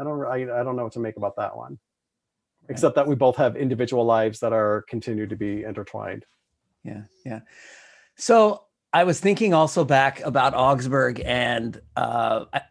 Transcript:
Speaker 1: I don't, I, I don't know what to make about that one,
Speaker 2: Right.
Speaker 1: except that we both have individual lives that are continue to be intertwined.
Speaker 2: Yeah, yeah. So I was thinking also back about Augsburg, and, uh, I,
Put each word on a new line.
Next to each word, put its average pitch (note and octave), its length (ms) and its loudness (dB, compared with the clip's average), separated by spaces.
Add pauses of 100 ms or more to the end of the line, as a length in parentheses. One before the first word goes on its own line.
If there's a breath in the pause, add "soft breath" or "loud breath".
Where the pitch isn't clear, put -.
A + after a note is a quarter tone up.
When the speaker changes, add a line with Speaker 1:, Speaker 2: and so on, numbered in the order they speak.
Speaker 1:
I - 40 -10
don't, D3 220 -6
I, B2 340 -4
I B2 40 -2
don't B2+ 100 -4
know B2 80 -4
what A2+ 120 -8
to - 40 -8
make A2+ 180 -6
about G2+ 200 -4
that G2+ 200 -6
one, - 220 -16 (840)
Speaker 2:
Right. - 80 -14
Speaker 1:
except C3+ 260 0
that C#3+ 100 2
we D3 80 0
both B2+ 220 2
have B2 200 2
individual B2 480 -2
lives A2 360 2
that A2+ 120 -2
are G#2+ 360 0
continue A2 400 -6
to G#2+ 80 -8
be G#2 260 -6
intertwined. G#2 600 -10 (580)
Speaker 2:
Yeah, G#2+ 200 -12 (220)
yeah. A2+ 160 -10 (760 loud breath)
So G#3+ 480 4 (280)
I E3+ 120 4
was F3+ 160 0
thinking G3+ 340 2
also D#3 300 4
back C3+ 380 2
about C3+ 320 2
Augsburg, B2+ 680 2
and, A#2+ 560 -2 (140)
uh, A#2 580 -2
I, C#3+ 180 -2